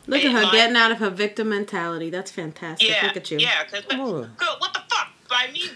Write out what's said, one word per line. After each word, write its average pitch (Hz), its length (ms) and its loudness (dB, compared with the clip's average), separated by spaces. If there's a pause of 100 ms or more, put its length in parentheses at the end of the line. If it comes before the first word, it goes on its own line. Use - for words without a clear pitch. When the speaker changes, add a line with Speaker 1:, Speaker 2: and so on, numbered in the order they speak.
Speaker 1:
Look 277 140 2
at 285 60 4
Speaker 2:
It 254 60 4
Speaker 1:
her 226 100 4
Speaker 2:
might 202 100 4
Speaker 1:
getting 233 240 6
out 226 140 6
of 226 80 0
her 202 120 0
victim 208 400 -2
mentality. 170 600 -4
That's 185 200 -8
fantastic. 160 580 -2
Speaker 2:
Yeah, 165 180 2
Speaker 1:
Look 196 120 -2
at - 120 -10
you. 151 80 -2
Speaker 2:
yeah, 160 260 2
'cause, 202 240 -8
Speaker 3:
Come 269 120 -2
on. 143 380 -6
Speaker 2:
girl, 339 200 0
what 381 140 -6
the - 160 -6
fuck? 453 200 -2 (200)
By 254 240 0
me 349 240 -8